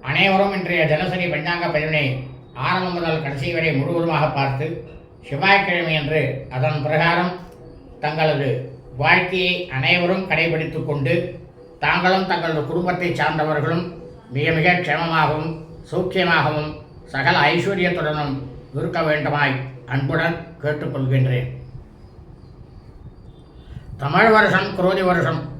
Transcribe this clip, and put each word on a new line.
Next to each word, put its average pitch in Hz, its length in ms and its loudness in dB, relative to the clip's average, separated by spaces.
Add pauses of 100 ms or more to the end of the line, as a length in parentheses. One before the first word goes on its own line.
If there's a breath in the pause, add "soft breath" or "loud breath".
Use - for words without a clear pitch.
(100)
அனைவரும் 196 460 4
இன்றைய 170 340 0
தினசரி 180 420 0
பஞ்சாங்க 170 420 -2
பதிவினை 151 300 0 (640)
ஆரம்பம் 185 300 0
முதல் 160 280 -2
கடைசி 143 300 -4
வரை 160 240 0
முழுவதுமாக 165 460 2 (120)
பார்த்து 135 300 -2 (640)
செவ்வாய்க்கிழமை 175 720 2
அன்று 151 200 0 (360)
அதன் 147 280 0
பிரகாரம் 175 480 2 (720)
தங்களது 151 460 2 (520)
வாழ்க்கையை 180 520 2 (220)
அனைவரும் 175 540 2
கடைபிடித்துக் 156 600 0
கொண்டு 139 240 0 (680)
தாங்களும் 180 460 2
தங்களது 160 400 -2
குடும்பத்தை 175 380 -2 (120)
சார்ந்தவர்களும் 156 640 0 (520)
மிக 151 100 0 (120)
மிக 175 160 4 (100)
க்ஷேமமாகவும் 156 680 0 (400)
சௌக்கியமாகவும் 160 800 0 (440)
சகல 143 220 2 (160)
ஐஸ்வர்யத்துடனும் 170 840 0 (440)
இருக்க 170 200 -2 (100)
வேண்டுமாய் 143 460 0 (400)
அன்புடன் 165 420 0 (260)
கேட்டுக்கொள்கின்றேன். 131 880 0 (2500 loud breath)
தமிழ் 180 340 6
வருஷம் 196 400 6
குரோதி 190 320 2
வருஷம் 170 320 2 (200)